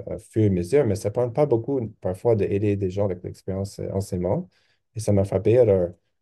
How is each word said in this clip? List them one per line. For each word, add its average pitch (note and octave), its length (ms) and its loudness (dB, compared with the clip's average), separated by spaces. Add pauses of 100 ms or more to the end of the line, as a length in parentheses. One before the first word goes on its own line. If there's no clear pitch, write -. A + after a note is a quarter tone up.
à E2 120 -8
fur - 240 -2
et G#2 40 4
à - 20 4
mesure, F#2+ 360 2
mais G2 100 0
ça G#2 160 -4
prend B2 180 -2
pas D3 160 2
beaucoup, B2 420 0 (140)
parfois, F#2+ 340 0
d'aider G2+ 400 0
des G2 140 -2
gens G2+ 160 -2
avec F2+ 180 -6
l'expérience, G2 560 -8
euh, - 140 -6
enseignement. F#2+ 560 -2 (460)
Et A2+ 40 -10
ça G#2+ 140 0
m'a G2 100 4
frappé. G2+ 340 2
Alors, F#2+ 320 4 (320)